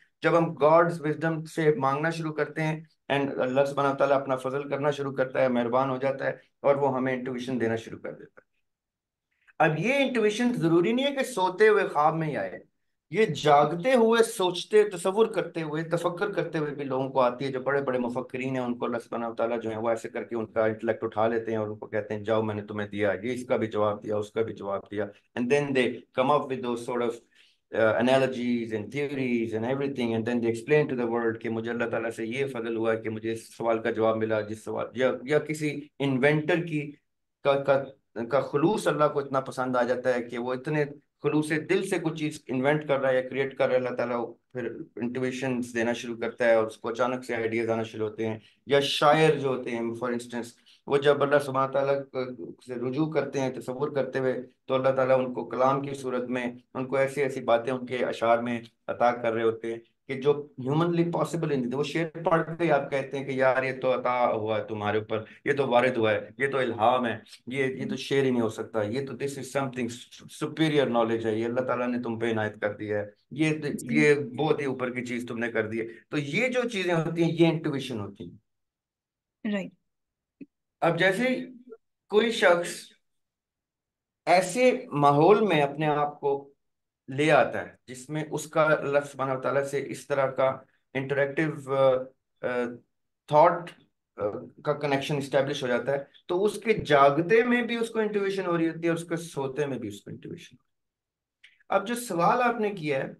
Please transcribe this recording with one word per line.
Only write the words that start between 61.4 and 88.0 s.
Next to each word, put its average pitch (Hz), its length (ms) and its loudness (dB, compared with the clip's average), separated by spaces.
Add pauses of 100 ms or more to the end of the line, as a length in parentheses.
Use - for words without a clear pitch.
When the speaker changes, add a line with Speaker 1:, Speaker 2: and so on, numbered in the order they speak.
Speaker 1:
ही 143 60 0
नहीं 123 160 -2
थे। 131 40 -4
वो 147 80 0
शेर 160 320 -4
पढ़ 160 260 2
के 165 220 -4
ही 160 60 4
आप 139 200 2
कहते 139 280 -4
हैं 131 80 -8
कि 131 140 -2
यार, 131 240 4
ये 131 80 -2
तो 127 160 -2
अता 123 300 0
हुआ 110 400 0
है 104 80 -6
तुम्हारे 104 320 -2
ऊपर, 107 280 -4 (200)
ये 139 80 2
तो 139 120 0
वारिद 120 300 4
हुआ 110 160 4
है, - 280 -4
ये 135 80 0
तो 135 140 0
इल्हाम 120 440 2
है, 107 180 -6 (240)
ये, 131 260 -2
ये 120 120 -6
तो 131 100 -6
शेर 139 280 0
ही 135 60 2
नहीं 120 120 2
हो 110 80 0
सकता, 110 320 -4
ये 120 220 -4
तो 135 80 -10
this 139 200 -6
is 135 120 -10
something 127 440 -4 (380)
superior 147 600 0
knowledge 113 380 2
है, 110 140 0
ये 117 60 0
अल्लाह 123 200 -2
ताला 123 220 -2
ने 123 160 -4
तुम 117 160 -4
पे 117 120 -2
इनायत 107 260 -2
कर 107 120 -2
दिया 104 300 -4
है, 104 160 -8 (180)
ये, 156 200 0
Speaker 2:
जी। 147 480 -2
Speaker 1:
ये 147 140 8
बहुत 139 460 -2
ही 143 60 -4
ऊपर 127 240 -4
की 123 120 -6
चीज 120 260 -6
तुमने 117 200 -4
कर 113 180 0
दी 110 120 -6
है। 110 60 -2
तो - 320 -10
ये 147 320 0
जो 247 160 -2
चीजें 185 300 0
होती 165 280 0
हैं, 165 80 4
ये 165 180 6
इंट्यूशन 139 520 -2
होती 101 260 -10
हैं। 107 140 -18 (1120)
Speaker 2:
राइट। 185 200 -6 (1120)
Speaker 1:
अब 165 140 4
जैसे 254 560 2 (560)
कोई 226 240 4
शख्स 175 600 2 (1400)
ऐसे 214 640 4
माहौल 151 560 6
में 156 140 4
अपने 147 240 0
आप 147 340 0
को 139 260 -2 (640)
ले 143 200 2
आता 117 300 4
है 90 180 -12 (100)
जिसमें 151 420 -8